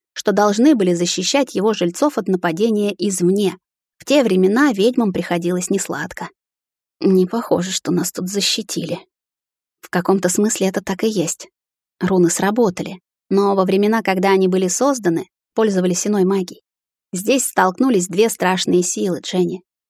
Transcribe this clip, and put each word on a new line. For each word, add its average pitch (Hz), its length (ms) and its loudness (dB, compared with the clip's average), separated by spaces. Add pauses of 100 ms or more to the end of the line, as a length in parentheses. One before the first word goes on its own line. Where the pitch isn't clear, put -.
(180)
что - 140 0
должны 208 420 4
были 185 200 2
защищать 185 600 -2
его 208 180 0
жильцов 180 460 -2
от 202 80 -6
нападения 196 720 0
извне. 185 580 0 (420)
В - 60 -20
те 277 200 4
времена 208 480 2
ведьмам 208 400 0
приходилось 180 580 -4
несладко. 180 580 -6 (720)
Не 185 280 4
похоже, 185 440 -2
что - 220 -4
нас 180 180 -2
тут 185 180 -8
защитили. 185 720 -4 (800)
В - 100 -20
каком-то 185 380 0
смысле 208 380 0
это 190 160 -4
так 190 220 -4
и 226 40 0
есть. 185 400 -4 (520)
Руны 180 300 2
сработали, 202 720 -2 (300)
но 196 240 2
во 190 100 2
времена, 202 380 2
когда 190 280 0
они 190 180 4
были 190 180 0
созданы, 196 600 0 (260)
пользовались 185 500 0
иной 208 200 2
магией. 190 380 -2 (500)
Здесь 220 320 0
столкнулись 190 640 0
две 208 200 2
страшные 180 540 0
силы, 180 380 -4
Дженни. 180 420 -2 (280)